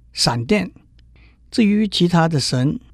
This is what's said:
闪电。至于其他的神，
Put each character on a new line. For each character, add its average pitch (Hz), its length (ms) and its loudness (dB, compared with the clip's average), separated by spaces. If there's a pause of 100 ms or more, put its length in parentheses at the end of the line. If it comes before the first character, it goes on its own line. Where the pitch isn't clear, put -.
(120)
闪 120 340 -2
电。 185 240 0 (800)
至 - 140 0
于 208 240 2
其 175 180 0
他 170 220 2
的 160 100 -2
神， 131 400 -2 (160)